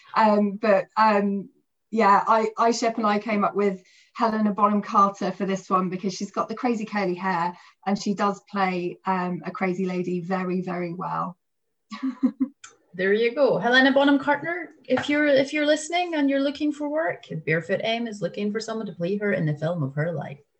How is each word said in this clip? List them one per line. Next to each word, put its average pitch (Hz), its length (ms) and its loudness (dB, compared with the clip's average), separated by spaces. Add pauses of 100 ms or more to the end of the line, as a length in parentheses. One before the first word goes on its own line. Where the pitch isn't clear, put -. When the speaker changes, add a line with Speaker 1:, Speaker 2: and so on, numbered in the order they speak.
(140)
Speaker 1:
Um, 208 460 4
but, 208 280 2 (100)
um, 202 500 2 (420)
yeah, 202 360 4
I, 220 320 2
I, 233 120 4
Shep 233 280 0
and 220 80 0
I 208 120 2
came 208 260 0
up 175 120 0
with 196 260 0 (300)
Helena 214 400 0
Bonham 208 300 2
Carter 196 500 2
for 202 140 -4
this 95 240 -4
one 185 180 2
because 185 240 -4
she's 196 180 -8
got 220 200 -4
the 214 40 -6
crazy 220 300 -2
curly 196 300 -2
hair 185 420 -2 (300)
and 202 120 0
she - 140 -2
does 196 380 -2
play, 180 560 -2
um, 180 400 -2
a 185 40 -8
crazy 185 360 -2
lady 180 340 -4
very, 185 400 -4
very 175 320 -6
well. 170 460 -6 (640)
<laughs> 269 520 -2 (420)
Speaker 2:
There 190 160 2
you 233 220 2
go. 240 240 4
Helena 262 320 4
Bonham 277 300 4
Carter, 320 540 -4 (100)
if 254 240 -2
you're, 294 180 2
if 277 260 4
you're 302 140 0
listening 339 480 0
and 285 160 2
you're 277 80 2
looking 285 320 -2
for 294 180 -6
work, 311 400 -4
if 160 160 -8
Barefoot 165 380 0
M 233 240 -2
is 208 160 -10
looking 208 300 -4
for 220 80 -4
someone 220 260 -8
to 180 60 -10
play 170 240 -4
her 208 160 -2
in 170 140 -2
the 151 100 -2
film 160 260 -4
of 135 140 -6
her 165 160 -2
life. 143 260 -10 (220)